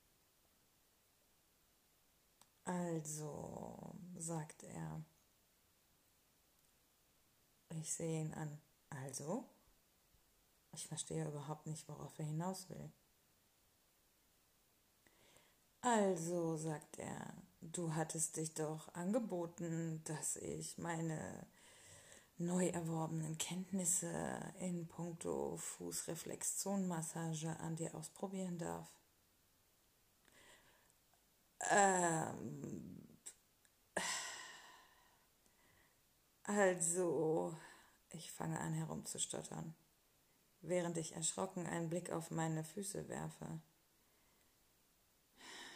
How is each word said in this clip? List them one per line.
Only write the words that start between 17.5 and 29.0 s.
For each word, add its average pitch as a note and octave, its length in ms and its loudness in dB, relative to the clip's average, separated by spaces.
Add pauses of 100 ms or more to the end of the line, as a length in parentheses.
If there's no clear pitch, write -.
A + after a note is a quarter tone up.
„du E3 340 0
hattest D#3+ 400 2
dich D#3+ 180 -2
doch D#3 400 -2
angeboten, E3+ 1120 0
dass - 320 -2
ich - 420 -4
meine E3 720 -2 (880)
neu F3 300 4
erworbenen D#3+ 720 0
Kenntnisse F3 1200 0
in F3 300 -2
puncto E3 680 -2
Fußreflexzonenmassage E3 2000 -2
an E3 160 0
dir D#3+ 180 -4
ausprobieren F#3 600 -4
darf.“ E3 320 -4 (2750)